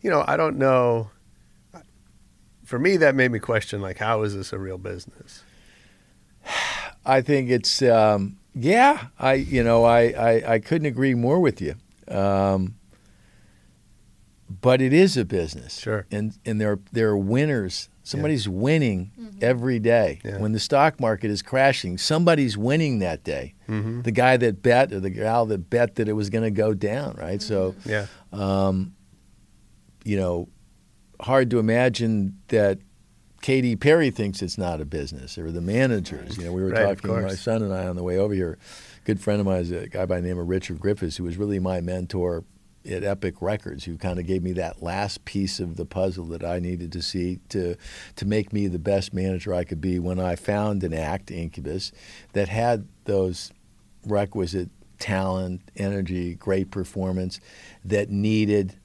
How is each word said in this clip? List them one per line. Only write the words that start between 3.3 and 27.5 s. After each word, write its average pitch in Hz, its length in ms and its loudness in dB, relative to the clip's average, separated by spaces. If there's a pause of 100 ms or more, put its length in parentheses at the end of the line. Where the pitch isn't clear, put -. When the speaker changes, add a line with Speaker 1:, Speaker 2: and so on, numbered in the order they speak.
Speaker 1:
me 113 80 0
question, 104 420 -2
like, 95 160 -6
how 107 260 0
is 104 100 -2
this 98 200 -8
a 104 40 -6
real 95 220 -8
business? - 640 -14 (1600)
Speaker 2:
I 135 160 4
think 131 300 0
it's, - 320 0
um, 107 540 4 (180)
yeah, 202 520 4 (120)
I, 131 140 4
you 135 300 0
know, 117 200 6
I, 117 160 8 (180)
I, 117 360 2
I 113 60 4
couldn't 151 280 -2
agree 131 260 0
more 123 260 2
with 151 220 2
you. 76 140 -4 (320)
Um, 98 680 2 (1900)
but 127 200 6
it 131 120 4
is 180 240 6
a 113 80 2
business. 80 540 -4
Speaker 1:
Sure. 107 320 -4
Speaker 2:
And, 107 340 -4
and 110 160 -2
there, 104 180 0 (120)
there 113 180 2
are 104 80 4
winners. 110 720 0
Speaker 1:
Yeah. - 140 -20
Speaker 2:
Somebody's 143 440 -2
winning 104 720 0
Speaker 3:
Mm-hmm. 104 220 -16
Speaker 2:
every 123 380 2
day. 107 440 4
Speaker 1:
Yeah. 101 160 -6
Speaker 2:
When 107 120 0
the 110 80 0
stock 147 400 2
market 110 320 0
is 98 100 -2
crashing, 131 560 2
somebody's 156 600 2
winning 131 420 0
that 87 240 -2
day. 69 320 -6 (120)
Speaker 1:
Mm-hmm. 110 360 -4
Speaker 2:
The 120 80 0
guy 127 260 4
that 113 240 0
bet 123 320 4
or 101 60 -4
the 95 100 -2
gal 110 380 0
that 95 220 -4
bet 120 260 0
that 110 120 0
it 107 60 0
was 107 160 -2
gonna 113 220 0
go 107 220 2
down, 104 460 -4
right? 95 220 -6
So, 95 320 -2